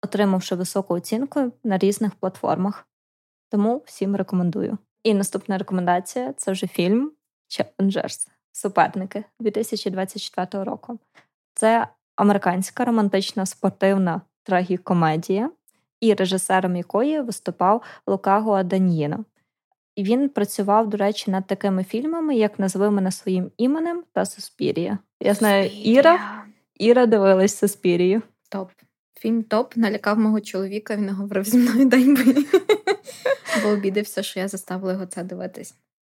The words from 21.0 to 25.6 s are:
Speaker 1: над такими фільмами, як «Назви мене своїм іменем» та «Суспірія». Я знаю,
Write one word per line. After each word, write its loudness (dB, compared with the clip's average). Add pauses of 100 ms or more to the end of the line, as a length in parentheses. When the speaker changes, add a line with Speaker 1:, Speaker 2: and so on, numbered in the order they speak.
Speaker 1:
над -2
такими -2
фільмами, -4
як 0
«Назви 0
мене 0
своїм -4
іменем» -2
та 0
«Суспірія». -6 (220)
Я 2
знаю, 2